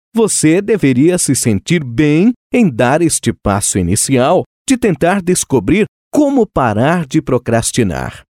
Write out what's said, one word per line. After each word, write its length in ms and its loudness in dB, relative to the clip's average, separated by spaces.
você 460 2
deveria 560 2
se 180 -2
sentir 500 -2
bem 480 0
em 160 2
dar 320 0
este 320 -2
passo 460 -2
inicial 640 0
de 80 2
tentar 460 0
descobrir 640 0
como 340 2
parar 600 0
de 160 -2
procrastinar. 1080 -2